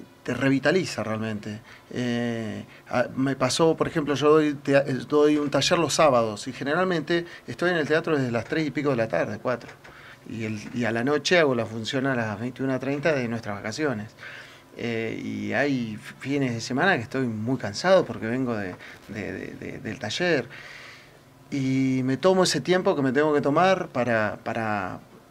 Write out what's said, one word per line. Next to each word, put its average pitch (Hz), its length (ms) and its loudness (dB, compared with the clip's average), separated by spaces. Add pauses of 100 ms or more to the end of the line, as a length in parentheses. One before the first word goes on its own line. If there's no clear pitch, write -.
(240)
te - 100 -4
revitaliza 135 680 2
realmente. 107 560 -6 (320)
Eh, 117 720 -4 (260)
a, 123 260 2
me 135 200 0
pasó, 156 400 4
por 147 120 0
ejemplo, 143 280 0
yo 147 160 4
doy 151 220 6
tea-, 139 340 2
eh, 139 60 -2 (160)
doy 151 280 6
un 147 120 -2
taller 151 300 2
los 156 160 0
sábados 120 520 4
y 127 60 -8
generalmente 170 720 0 (220)
estoy 170 240 0
en 175 60 2
el 147 100 0
teatro 160 300 2
desde 127 140 0
las 113 140 0
tres 160 220 -2
y - 40 -4
pico 143 200 0
de 131 60 2
la 113 120 0
tarde, 107 320 -2
cuatro. 123 280 -4 (600)
Y, 113 160 -6
el, 107 140 -6 (140)
y 120 120 -2
a 110 60 0
la 117 120 -2
noche 147 360 2
hago 139 160 4
la 113 100 0
función 113 400 -4
a 135 100 0
las 110 240 -2
veintiuna 127 400 -4
treinta 139 320 0
de 127 160 0
nuestras 110 280 -6
vacaciones. 107 560 -4 (640)
Eh, 113 480 -4
y 104 300 -4
hay 120 460 0 (200)
fines 139 320 0
de 113 80 -4
semana 156 360 2
que 120 80 -2
estoy 131 240 -2
muy 113 320 -2
cansado 156 460 2
porque 110 200 -6
vengo 120 300 -2
de, 95 180 -6 (340)
de, 98 240 -8
de, 92 220 -8
de, - 260 -12
del 107 200 -8
taller. 143 480 0 (1040)
Y 131 540 0
me 131 120 0
tomo 185 280 4
ese 165 160 0
tiempo 185 340 2
que 143 80 0
me 131 80 2
tengo 147 220 4
que 143 80 4
tomar 175 480 4
para, 113 540 0
para, 107 560 -4 (320)